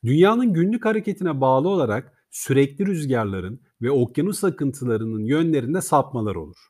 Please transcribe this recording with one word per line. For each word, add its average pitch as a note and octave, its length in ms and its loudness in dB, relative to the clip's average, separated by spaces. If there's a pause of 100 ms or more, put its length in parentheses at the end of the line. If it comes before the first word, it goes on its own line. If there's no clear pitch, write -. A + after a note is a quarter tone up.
Dünyanın G3+ 480 4
günlük F#3+ 320 0
hareketine G3 560 -2
bağlı C3+ 280 4
olarak C3 600 -2
sürekli C#3 560 0
rüzgarların A#2 760 -4 (200)
ve B2 80 0
okyanus C#3+ 540 0
akıntılarının A2+ 800 -2
yönlerinde D3+ 560 0
sapmalar A#2+ 540 -2
olur. D#2+ 220 -12 (140)